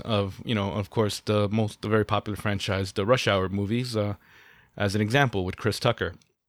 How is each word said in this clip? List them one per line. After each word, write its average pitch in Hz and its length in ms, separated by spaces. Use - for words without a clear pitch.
of, 101 400
you 120 100
know, 98 160
of 98 180
course, 107 300
the 104 300
most, 107 320
the 107 80
very 107 160
popular 104 320
franchise, 98 560
the 98 120
Rush 127 220
Hour 95 220
movies, 110 480
uh, 104 160
as 101 180
an 107 60
example, 110 420
with 92 140
Chris 104 200
Tucker, 95 360